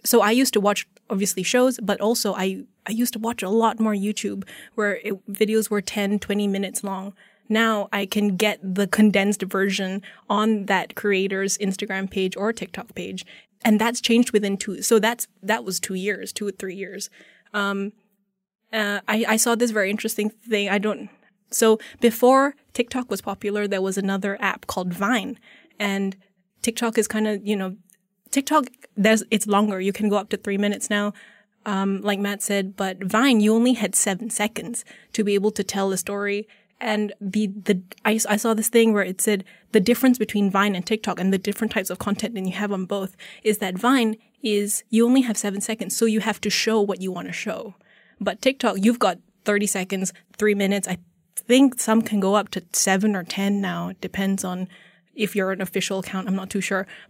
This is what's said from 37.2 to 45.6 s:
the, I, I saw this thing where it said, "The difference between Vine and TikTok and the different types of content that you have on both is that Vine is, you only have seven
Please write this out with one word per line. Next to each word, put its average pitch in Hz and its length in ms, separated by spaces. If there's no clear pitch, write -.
the, 196 340
I, 220 220
I 208 100
saw 226 160
this 220 160
thing 226 240
where 202 100
it 185 180
said, 202 220
"The 220 100
difference 247 360
between 208 320
Vine 196 260
and 180 100
TikTok 214 340
and 190 140
the 190 40
different 208 360
types 190 160
of 185 100
content 214 360
that 190 100
you 185 80
have 202 180
on 190 140
both 190 300
is 214 140
that 180 200
Vine 240 380
is, 208 480
you 226 160
only 262 160
have 233 160
seven 202 240